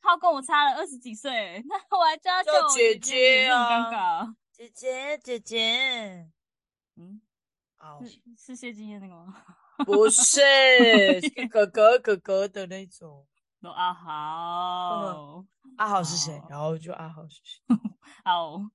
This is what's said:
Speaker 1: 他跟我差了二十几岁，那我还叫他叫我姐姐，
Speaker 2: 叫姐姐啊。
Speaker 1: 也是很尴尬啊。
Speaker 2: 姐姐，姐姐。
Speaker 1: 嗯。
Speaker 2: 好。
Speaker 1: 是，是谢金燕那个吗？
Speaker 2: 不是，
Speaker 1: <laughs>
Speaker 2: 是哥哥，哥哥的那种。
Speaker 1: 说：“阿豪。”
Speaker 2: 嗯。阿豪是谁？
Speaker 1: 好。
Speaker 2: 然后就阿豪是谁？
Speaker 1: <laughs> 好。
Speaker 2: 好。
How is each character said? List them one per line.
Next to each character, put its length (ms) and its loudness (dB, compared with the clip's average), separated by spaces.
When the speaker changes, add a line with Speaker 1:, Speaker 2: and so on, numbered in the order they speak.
Speaker 1:
他 160 2
跟 120 2
我 120 -2
差 240 2
了 100 2
二 100 -6
十 120 -18
几 180 -16
岁， 540 -8
那 80 -8
我 60 4
还 140 2
叫 140 -6
他 120 -2
叫 100 -2
我 160 4
姐 280 2
姐， 20 -16
Speaker 2:
叫 0 -
姐 0 -
姐 480 4
啊。 0 -
Speaker 1:
也 0 -
是 60 4
很 160 2
尴 240 0
尬 40 -6
啊。 380 -4
Speaker 2:
姐 180 -20
姐， 500 -8
姐 200 -10
姐。 920 -4
Speaker 1:
嗯。 260 -20
Speaker 2:
好。 260 -20
Speaker 1:
是， 160 -20
是 180 -20
谢 180 -16
金 160 -18
燕 100 -18
那 80 -20
个 80 -20
吗？ 300 -20
Speaker 2:
不 240 4
是， 320 2
Speaker 1:
<laughs> 800 6
Speaker 2:
是 260 -8
哥 200 2
哥， 320 6
哥 180 0
哥 300 -4
的 180 -12
那 220 -14
种。 400 -20
Speaker 1:
说 100 -18
：“阿 220 -4
豪。” 1500 -8
Speaker 2:
嗯。 80 -20
阿 100 -4
豪 160 -2
是 140 -6
谁？ 200 -8
Speaker 1:
好。 120 -20
Speaker 2:
然 100 -14
后 180 -6
就 140 -16
阿 160 -14
豪 220 -20
是 140 -20
谁？ 240 -20
Speaker 1:
<laughs> 300 -4
好。 340 -4
Speaker 2:
好。 160 -12